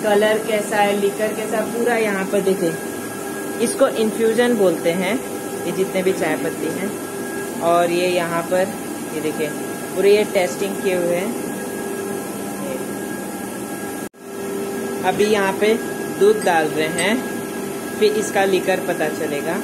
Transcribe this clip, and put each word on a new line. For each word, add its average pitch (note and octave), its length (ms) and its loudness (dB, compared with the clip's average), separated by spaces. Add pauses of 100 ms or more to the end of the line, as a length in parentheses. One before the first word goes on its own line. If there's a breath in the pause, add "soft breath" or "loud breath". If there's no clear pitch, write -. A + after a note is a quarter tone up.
कलर G#3+ 340 4
कैसा G#3+ 400 0
है, G3+ 220 4
लिकर G3+ 340 2
कैसा G#3+ 240 -2
है, A3 220 -2
पूरा A#3+ 180 2
यहाँ G3+ 280 2
पर G3 160 2
देखिए। F#3 320 2 (880)
इसको B3+ 260 4
इन्फ्यूजन A3+ 680 2
बोलते E3+ 340 4
हैं, F#3 280 0 (460)
ये E3+ 60 -2
जितने F#3 320 0
भी F#3+ 100 4
चाय D#3 240 0
पत्ती D#3 300 -2
हैं। F3+ 220 -2 (720)
और E3+ 300 4
ये F3 160 2
यहाँ E3+ 360 0
पर, F#3 240 2 (480)
ये D#3 60 -4
देखिए, D3+ 260 -2 (480)
पूरे G3+ 220 6
ये G#3+ 60 4
टेस्टिंग G3 520 0
किए F#3+ 200 0
हुए F3 200 2
हैं। - 400 -2 (3500)
अभी F#3 220 2
यहाँ G3+ 280 2
पे G#3+ 420 0 (240)
दूध G3+ 240 6
डाल E3+ 220 4
रहे D3+ 220 0
हैं, F3+ 480 0 (640)
फिर G#3+ 120 6
इसका G3+ 340 2
लिकर F#3 340 2
पता E3+ 300 -2
चलेगा। D#3 440 -2 (100)